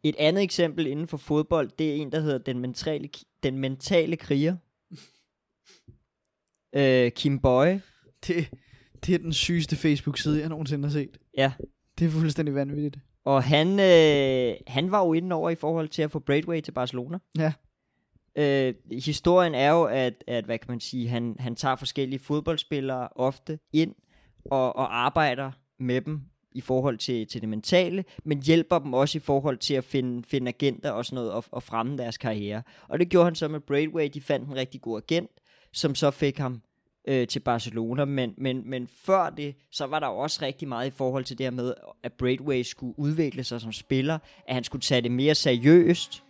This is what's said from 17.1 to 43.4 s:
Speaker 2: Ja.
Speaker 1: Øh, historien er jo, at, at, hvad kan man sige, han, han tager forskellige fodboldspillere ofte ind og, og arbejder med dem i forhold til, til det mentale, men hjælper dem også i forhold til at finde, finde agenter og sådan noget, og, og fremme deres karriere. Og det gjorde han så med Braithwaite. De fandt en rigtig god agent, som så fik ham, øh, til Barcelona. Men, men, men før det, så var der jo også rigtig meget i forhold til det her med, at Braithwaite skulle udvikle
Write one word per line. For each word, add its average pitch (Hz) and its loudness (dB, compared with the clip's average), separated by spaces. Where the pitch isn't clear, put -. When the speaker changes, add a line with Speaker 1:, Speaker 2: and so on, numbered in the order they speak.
Speaker 2:
Ja. 156 0
Speaker 1:
Øh, 139 2
historien 156 2
er 139 4
jo, 170 6
at, 127 0
at, 117 -4
hvad 117 -4
kan - -12
man 120 -6
sige, 123 -6
han, 117 -4
han 123 -6
tager 131 -2
forskellige 135 -6
fodboldspillere 143 -4
ofte 135 -4
ind 156 2
og, 131 0
og 120 -2
arbejder 135 0
med 127 0
dem 151 -8
i 127 -10
forhold 127 0
til, 113 -4
til 110 -8
det 110 -6
mentale, 175 0
men 143 -2
hjælper 165 4
dem 139 -6
også 143 2
i 147 -4
forhold 139 0
til - -4
at 131 0
finde, 123 -2
finde 127 -2
agenter 135 -2
og 117 -4
sådan 131 -10
noget, 117 -4
og, 113 -6
og 123 -10
fremme 117 -4
deres 117 -8
karriere. 107 -6
Og 156 -4
det 175 2
gjorde 175 6
han 165 0
så 156 -4
med 151 -6
Braithwaite. 151 -2
De 143 -12
fandt 135 -4
en 135 -10
rigtig 131 -6
god 113 -6
agent, 165 -2
som 143 -2
så 143 2
fik 139 -2
ham, 127 -6
øh, 127 2
til - -6
Barcelona. 117 -2
Men, 135 -4
men, 127 -4
men 127 -8
før 185 0
det, 143 -10
så 143 -6
var 151 -4
der 147 -2
jo 101 -4
også 139 -4
rigtig 139 -6
meget 123 -4
i 131 -4
forhold 131 -4
til 123 -10
det 131 -4
her 127 -4
med, 123 -4
at 117 -8
Braithwaite 127 -2
skulle 127 -12
udvikle 147 0